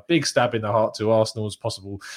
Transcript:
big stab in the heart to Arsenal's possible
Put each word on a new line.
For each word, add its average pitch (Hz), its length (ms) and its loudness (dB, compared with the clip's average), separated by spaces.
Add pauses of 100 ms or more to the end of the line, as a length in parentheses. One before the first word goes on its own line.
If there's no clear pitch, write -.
big 160 200 2
stab 123 280 2
in 107 80 -2
the 104 100 -4
heart 110 220 2
to 107 160 0
Arsenal's 110 460 0
possible 101 440 -8 (160)